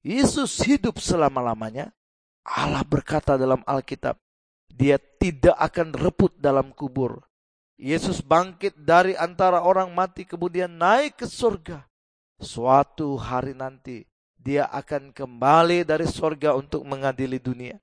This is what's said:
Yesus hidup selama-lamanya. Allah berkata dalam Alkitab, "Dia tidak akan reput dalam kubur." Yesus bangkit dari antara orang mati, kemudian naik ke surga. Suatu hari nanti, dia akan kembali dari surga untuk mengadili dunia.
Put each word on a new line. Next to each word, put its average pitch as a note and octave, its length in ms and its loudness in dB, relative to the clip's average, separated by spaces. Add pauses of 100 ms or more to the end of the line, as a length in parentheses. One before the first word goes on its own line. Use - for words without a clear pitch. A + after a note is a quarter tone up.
Yesus B3+ 640 0
hidup C4 340 0
selama-lamanya. B2+ 920 -2 (520)
Allah C#3+ 380 -4
berkata D3 580 -2
dalam C3 240 0
Alkitab, C3 560 -6 (480)
"Dia C#3 300 4
tidak E3+ 640 2
akan D#3 360 -4
reput F3 440 0
dalam C3+ 340 0
kubur." C3 500 -6 (540)
Yesus E3+ 420 -4
bangkit F3+ 580 0
dari F3 380 4
antara F3 480 0
orang F#3 260 2
mati, F3+ 380 -4
kemudian F3 420 -4
naik G#3 540 2
ke - 20 -8
surga. F#3+ 580 -4 (580)
Suatu C#3 760 0
hari B2+ 380 -6
nanti, C3 500 -14 (300)
dia C#3 340 -2
akan C#3 460 -10
kembali D3+ 720 2
dari D#3 180 0
surga D3+ 540 -2
untuk C#3 260 -8
mengadili C3+ 560 -4
dunia. B2 420 -10